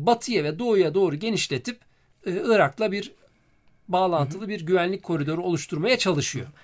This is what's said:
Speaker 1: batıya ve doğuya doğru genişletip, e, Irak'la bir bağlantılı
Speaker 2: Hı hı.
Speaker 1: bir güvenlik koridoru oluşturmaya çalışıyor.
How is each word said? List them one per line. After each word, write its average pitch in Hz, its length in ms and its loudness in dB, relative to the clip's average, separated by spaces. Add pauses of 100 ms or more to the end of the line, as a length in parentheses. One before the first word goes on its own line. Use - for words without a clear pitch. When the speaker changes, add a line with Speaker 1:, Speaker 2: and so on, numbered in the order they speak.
Speaker 1:
batıya 233 380 2
ve 156 140 -4
doğuya 196 360 2
doğru 175 220 2
genişletip, 185 640 -4 (460)
e, - 40 -4 (140)
Irak'la 214 480 2
bir 202 200 -8 (760)
bağlantılı 180 520 0
Speaker 2:
Hı 220 40 -8
hı. 202 40 -8
Speaker 1:
bir 202 120 -6
güvenlik 180 420 0
koridoru 160 400 -2
oluşturmaya 180 560 0
çalışıyor. 139 480 -2 (180)